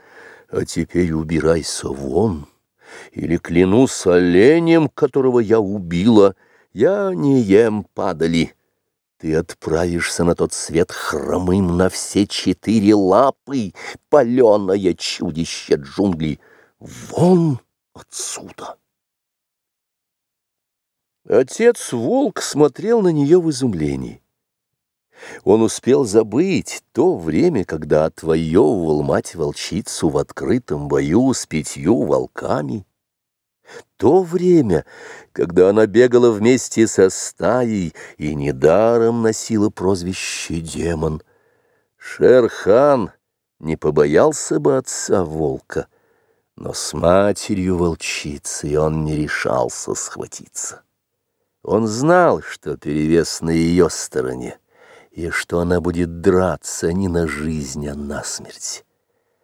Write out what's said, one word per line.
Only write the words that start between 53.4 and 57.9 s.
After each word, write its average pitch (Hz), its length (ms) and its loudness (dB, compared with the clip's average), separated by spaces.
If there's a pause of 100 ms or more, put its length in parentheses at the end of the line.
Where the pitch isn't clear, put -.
ее 82 360 2
стороне, 64 720 -8 (540)
и 82 180 -8
что - 300 -4
она 87 200 0
будет 85 400 -4
драться 90 720 0
не 95 160 -2
на 85 180 0
жизнь, 73 640 -8
а 71 80 -10